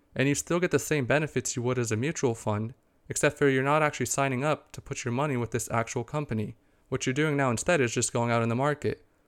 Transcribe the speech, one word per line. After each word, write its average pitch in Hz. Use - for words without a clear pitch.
And 135
you 143
still 170
get 175
the -
same 143
benefits 135
you 123
would 123
as 113
a 107
mutual 127
fund, 110
except 139
for 143
you're 131
not 151
actually 147
signing 139
up 147
to -
put -
your 120
money 135
with 117
this -
actual 117
company. 113
What 131
you're 131
doing 147
now 139
instead 156
is 120
just -
going 120
out 117
in 117
the 117
market. 135